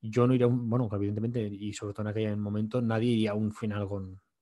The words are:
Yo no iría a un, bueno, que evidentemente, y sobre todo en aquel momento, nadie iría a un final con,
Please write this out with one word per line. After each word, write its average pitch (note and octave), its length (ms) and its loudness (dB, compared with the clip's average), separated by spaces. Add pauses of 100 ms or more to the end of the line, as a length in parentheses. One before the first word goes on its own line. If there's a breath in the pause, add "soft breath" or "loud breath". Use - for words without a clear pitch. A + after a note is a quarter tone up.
Yo A#2 260 4
no B2+ 80 6
iría B2 120 6
a A#2+ 40 6
un, A#2+ 180 0
bueno, A#2 200 2
que G2+ 80 -4
evidentemente, G#2+ 440 -2
y G2+ 320 -6
sobre G#2 220 -8
todo G#2+ 80 -6
en G#2 60 -2
aquel G#2+ 280 0
momento, G#2+ 460 -2
nadie A2+ 300 2
iría A2 180 2
a G2+ 40 -2
un G#2+ 180 0
final G#2 340 -4
con, F#2+ 340 -8 (220)